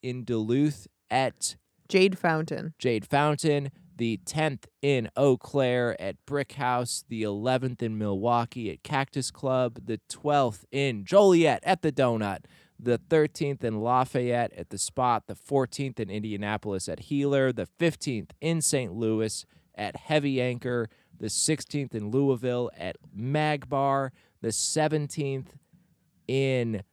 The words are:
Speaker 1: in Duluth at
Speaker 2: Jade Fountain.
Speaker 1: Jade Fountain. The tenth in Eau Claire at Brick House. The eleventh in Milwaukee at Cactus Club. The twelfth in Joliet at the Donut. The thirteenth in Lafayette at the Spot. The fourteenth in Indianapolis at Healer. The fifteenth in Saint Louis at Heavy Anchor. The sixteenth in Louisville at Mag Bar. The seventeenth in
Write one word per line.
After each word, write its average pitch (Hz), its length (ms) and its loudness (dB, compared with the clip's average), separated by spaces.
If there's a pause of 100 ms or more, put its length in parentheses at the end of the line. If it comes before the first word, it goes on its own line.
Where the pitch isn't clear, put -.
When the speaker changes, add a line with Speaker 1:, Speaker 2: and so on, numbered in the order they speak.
Speaker 1:
in 127 240 -8
Duluth 120 600 0 (220)
at - 460 -2 (340)
Speaker 2:
Jade 190 300 6
Fountain. 160 580 -2
Speaker 1:
Jade 110 300 0
Fountain. 143 640 2 (240)
The 113 300 0
tenth 156 420 -2 (140)
in 131 340 0
Eau 131 220 4
Claire 123 640 0
at 98 240 -8
Brick 139 280 -6
House. 123 540 -2
The 110 160 -6
eleventh 120 580 -2
in 113 160 -2
Milwaukee 110 720 0
at 71 120 -12
Cactus 135 480 -4
Club. 127 540 -2
The 113 140 -4 (100)
twelfth 143 600 0
in 127 340 -2
Joliet 170 580 8
at 180 200 0
the 156 80 2
Donut. 113 480 2 (400)
The 117 180 2
thirteenth 151 680 0
in 110 180 -2
Lafayette 123 720 0
at 87 180 -12
the 101 80 -10
Spot. 123 480 0
The 101 80 -12
fourteenth 135 640 -2
in 139 100 -4
Indianapolis 104 800 -4
at 80 120 -8
Healer. 139 520 0
The 101 140 -6
fifteenth 147 760 -4
in 165 200 -2
Saint 127 320 -2
Louis 110 520 -2 (300)
at 101 200 -6
Heavy 143 460 0
Anchor. 123 480 -4 (260)
The - 140 -8
sixteenth - 640 -2
in 104 160 -6
Louisville 123 680 0
at 87 200 -8 (180)
Mag 139 560 -2
Bar. 139 420 0 (300)
The 113 100 -2
seventeenth 147 1040 -2 (720)
in 123 540 0 (120)